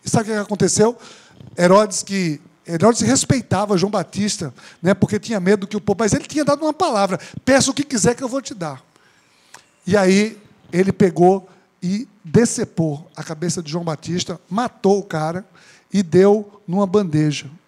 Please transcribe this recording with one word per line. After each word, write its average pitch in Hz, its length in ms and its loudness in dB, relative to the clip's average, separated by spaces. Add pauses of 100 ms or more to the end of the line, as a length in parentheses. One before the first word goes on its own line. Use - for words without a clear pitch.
E - 60 -10
sabe 226 220 -2
o - 20 -4
que 214 60 -2
aconteceu? 208 580 0 (580)
Herodes, 190 460 4
que, 180 400 -4 (260)
Herodes 185 340 2
respeitava 208 760 0
João 196 140 0
Batista, 190 600 -4 (300)
né, 185 140 2
porque - 240 -2
tinha 220 200 -6
medo 196 280 0
que 214 100 -8
o 190 40 -6
povo, 196 180 -2
mas 214 140 0
ele 285 120 -4
tinha 294 180 -4
dado 285 200 0
uma 311 100 0
palavra, 202 460 0 (260)
"Peça 262 240 4
o 269 40 -4
que 294 100 -4
quiser 240 320 0
que 247 80 -12
eu 262 40 -6
vou 254 140 -6
te 277 140 -16
dar." 151 260 -10 (1040)
E 180 100 0
aí 202 400 4 (380)
ele 190 180 2
pegou 185 560 4 (340)
e 202 260 -4 (160)
decepou 165 920 -2
a 156 80 -12
cabeça 165 380 -6
de 151 100 -12
João 170 120 -6
Batista, 165 560 -6 (100)
matou 202 480 0
o 190 60 -4
cara 170 420 -6 (480)
e 196 80 2
deu 196 680 2
numa 196 200 -2
bandeja 156 600 0 (200)